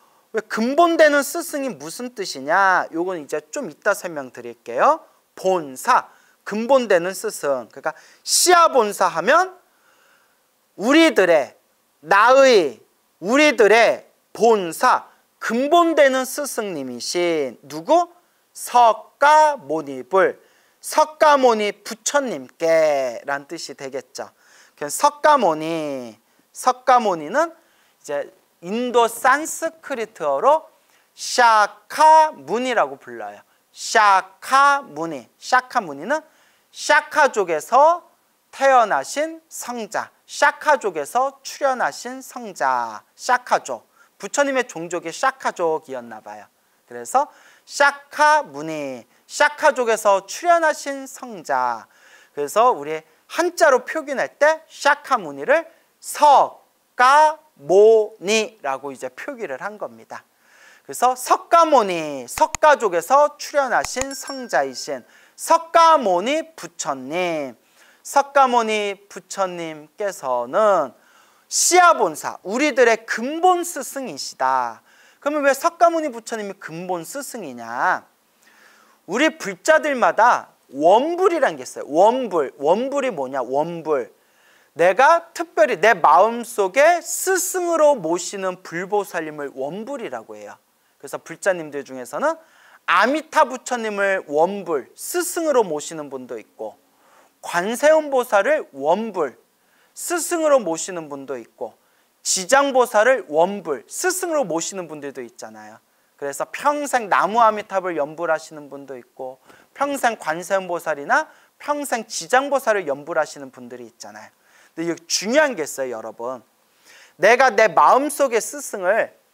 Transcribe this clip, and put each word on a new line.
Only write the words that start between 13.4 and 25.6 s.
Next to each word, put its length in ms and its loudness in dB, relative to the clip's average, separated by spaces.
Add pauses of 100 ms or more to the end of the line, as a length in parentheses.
본사, 800 0 (300)
근본되는 840 2
스승님이신 1400 -6
누구? 500 0 (400)
석가모니불, 1900 2 (380)
석가모니 1040 2
부처님께란 1600 -2
뜻이 260 -14
되겠죠. 560 -12 (460)
그럼 140 -8
석가모니, 1300 0 (340)